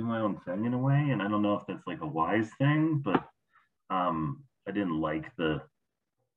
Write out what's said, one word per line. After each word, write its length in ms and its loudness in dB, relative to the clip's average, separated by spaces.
do 40 -2
my 160 0
own 200 0
thing 240 -4
in 100 0
a 40 0
way. 160 4
And 120 2
I 60 -2
don't 140 2
know 140 2
if 100 -8
that's, 200 -10
like, 160 -8
a 40 -6
wise 520 0
thing, 460 2
but, 240 0
um, 540 -2
I 40 -6
didn't 280 0
like 360 -4
the, 260 0